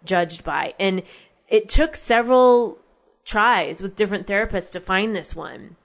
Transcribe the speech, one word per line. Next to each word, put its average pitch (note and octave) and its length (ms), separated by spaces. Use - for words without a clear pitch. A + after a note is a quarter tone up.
judged E3+ 400
by. D3+ 360
And F#3+ 240
it G#3+ 220
took D#4 260
several A#3+ 840
tries F#3+ 600
with G3 120
different G3+ 300
therapists G3+ 460
to F3+ 80
find G3 360
this E3 200
one. D#3 500